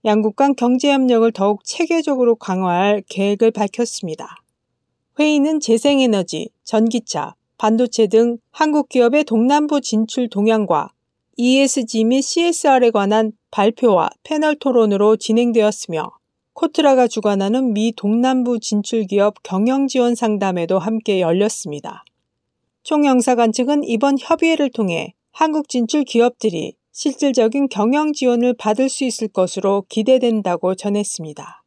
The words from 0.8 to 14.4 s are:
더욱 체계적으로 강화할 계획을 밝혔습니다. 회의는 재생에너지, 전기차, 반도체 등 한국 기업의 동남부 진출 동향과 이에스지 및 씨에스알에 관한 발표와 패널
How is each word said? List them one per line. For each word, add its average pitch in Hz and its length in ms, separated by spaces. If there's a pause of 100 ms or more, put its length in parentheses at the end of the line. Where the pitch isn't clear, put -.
더욱 202 320
체계적으로 294 720
강화할 190 720
계획을 202 440
밝혔습니다. 202 840 (840)
회의는 302 440
재생에너지, 226 880 (160)
전기차, 226 720 (220)
반도체 226 500
등 233 300 (140)
한국 302 380
기업의 254 340
동남부 285 560
진출 226 480
동향과 202 640 (460)
이에스지 254 680
및 254 180
씨에스알에 277 680
관한 214 400 (180)
발표와 208 600 (140)
패널 302 340